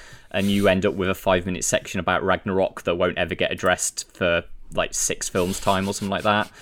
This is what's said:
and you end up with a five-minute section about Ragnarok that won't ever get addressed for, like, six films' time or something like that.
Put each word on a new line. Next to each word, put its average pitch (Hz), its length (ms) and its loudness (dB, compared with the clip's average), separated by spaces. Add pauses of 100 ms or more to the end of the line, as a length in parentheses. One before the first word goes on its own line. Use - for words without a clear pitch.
(300)
and 98 200 0
you 101 180 4
end 92 160 4
up 101 80 2
with 92 160 0
a 95 60 0
five-minute 92 500 0
section - 360 -2
about 87 220 0
Ragnarok 92 600 0
that 87 140 0
won't 90 200 0
ever 87 180 -2
get 82 160 0
addressed - 640 -2
for, 85 300 2 (300)
like, 87 180 -2
six - 340 -4
films' 92 320 0
time 95 300 0
or 98 60 -2
something 101 160 -6
like 90 140 -2
that. 104 260 2 (120)